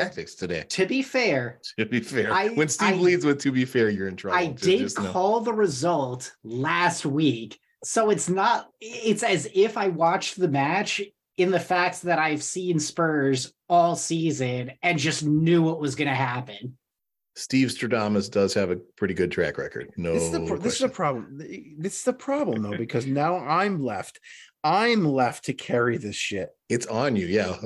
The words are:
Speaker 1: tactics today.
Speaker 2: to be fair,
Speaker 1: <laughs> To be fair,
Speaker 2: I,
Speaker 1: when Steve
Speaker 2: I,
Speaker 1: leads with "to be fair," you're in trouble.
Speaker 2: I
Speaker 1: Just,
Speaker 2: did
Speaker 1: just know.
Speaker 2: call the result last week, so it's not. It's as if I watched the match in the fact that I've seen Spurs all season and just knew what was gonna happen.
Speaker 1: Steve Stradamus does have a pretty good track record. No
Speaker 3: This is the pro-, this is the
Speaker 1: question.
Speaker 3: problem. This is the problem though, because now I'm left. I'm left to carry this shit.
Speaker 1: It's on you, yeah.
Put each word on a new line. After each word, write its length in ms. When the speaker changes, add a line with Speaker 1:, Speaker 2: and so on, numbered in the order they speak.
Speaker 1:
tactics 300
today. 340
Speaker 2:
to 160
be 160
fair, 680
Speaker 1:
<laughs> 100
To 80
be 140
fair, 340
Speaker 2:
I, 160
Speaker 1:
when 200
Steve 180
Speaker 2:
I, 60
Speaker 1:
leads 320
with 160
"to 100
be 140
fair," 240
you're 180
in 80
trouble. 220
Speaker 2:
I 100
Speaker 1:
Just, 160
Speaker 2:
did 160
Speaker 1:
just 220
know. 100
Speaker 2:
call 300
the 120
result 800
last 600
week, 540
so 280
it's 180
not. 400
It's 440
as 300
if 240
I 120
watched 500
the 80
match 540
in 160
the 80
fact 440
that 140
I've 260
seen 360
Spurs 720
all 300
season 760
and 140
just 280
knew 360
what 200
was 140
gonna 200
happen. 600
Speaker 1:
Steve 300
Stradamus 640
does 220
have 180
a 60
pretty 180
good 160
track 280
record. 400
No 160
Speaker 3:
This 100
is 80
the 160
pro-, 100
this 180
is 40
the 80
Speaker 1:
question. 80
Speaker 3:
problem. 420
This 200
is 60
the 100
problem 480
though, 160
because 280
now 340
I'm 440
left. 380
I'm 420
left 400
to 80
carry 440
this 180
shit. 360
Speaker 1:
It's 160
on 320
you, 100
yeah. 380